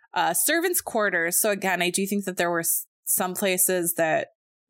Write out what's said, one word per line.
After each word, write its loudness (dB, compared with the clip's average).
Uh, 2
servants' 0
quarters. 0
So 2
again, 0
I 2
do 0
think -2
that -6
there 2
were 0
s-, -2
some 0
places 2
that 0